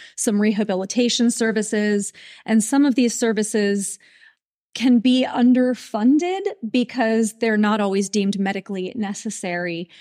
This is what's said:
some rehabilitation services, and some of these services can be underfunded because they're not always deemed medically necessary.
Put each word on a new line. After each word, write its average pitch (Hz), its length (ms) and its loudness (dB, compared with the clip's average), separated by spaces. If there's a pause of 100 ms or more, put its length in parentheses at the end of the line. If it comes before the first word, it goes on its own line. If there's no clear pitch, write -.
(160)
some 208 260 0
rehabilitation 214 880 0
services, 208 840 -2 (320)
and 220 200 2
some 277 220 2
of 262 100 2
these 240 220 0
services 208 840 -2 (720)
can 247 240 4
be 254 300 2
underfunded 254 1120 2 (280)
because 226 720 0
they're 220 180 0
not 214 240 2
always 196 280 0
deemed 202 300 0
medically 196 560 -6
necessary. 175 960 -6 (120)